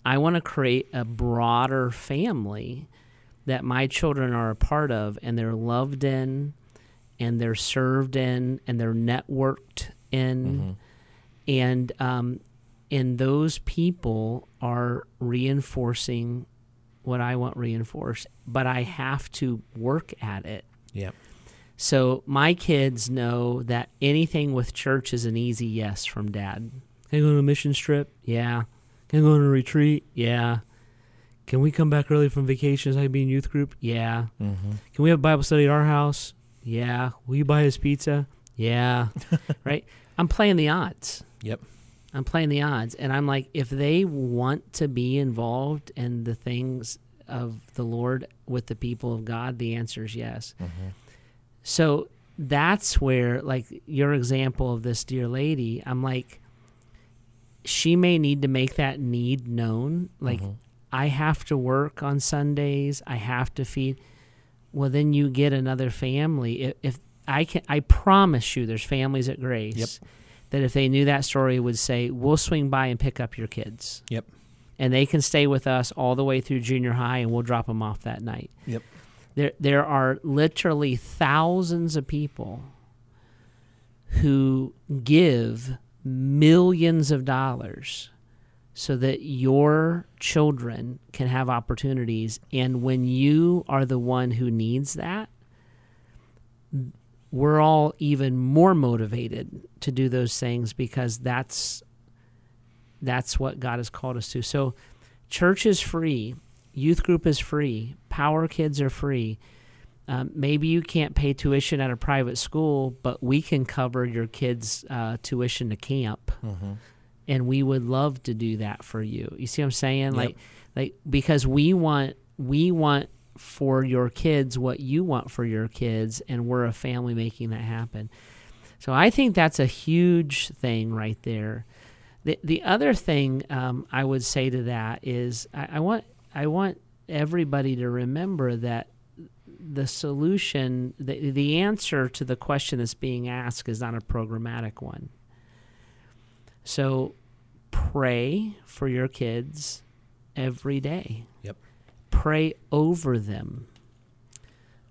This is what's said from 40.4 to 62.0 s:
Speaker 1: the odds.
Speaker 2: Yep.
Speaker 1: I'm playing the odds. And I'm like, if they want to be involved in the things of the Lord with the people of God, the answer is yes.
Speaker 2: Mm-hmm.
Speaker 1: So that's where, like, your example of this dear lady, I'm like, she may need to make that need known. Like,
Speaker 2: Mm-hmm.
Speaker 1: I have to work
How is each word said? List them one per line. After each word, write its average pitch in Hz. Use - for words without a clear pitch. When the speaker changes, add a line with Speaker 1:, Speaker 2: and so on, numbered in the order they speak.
Speaker 1:
the 151
odds. -
Speaker 2:
Yep. 104
Speaker 1:
I'm 135
playing 160
the 143
odds. 120
And 135
I'm 143
like, 139
if 131
they 147
want 131
to 151
be 123
involved 131
in 120
the 117
things 123
of 120
the 120
Lord 123
with 123
the 113
people 120
of 110
God, 117
the 117
answer 117
is 110
yes. 117
Speaker 2:
Mm-hmm. 90
Speaker 1:
So 151
that's 151
where, 127
like, 131
your 143
example 131
of 113
this 120
dear 127
lady, 127
I'm 127
like, 127
she -
may 175
need 143
to 139
make 131
that 139
need 123
known. 120
Like, 110
Speaker 2:
Mm-hmm. 98
Speaker 1:
I 135
have 151
to 147
work 135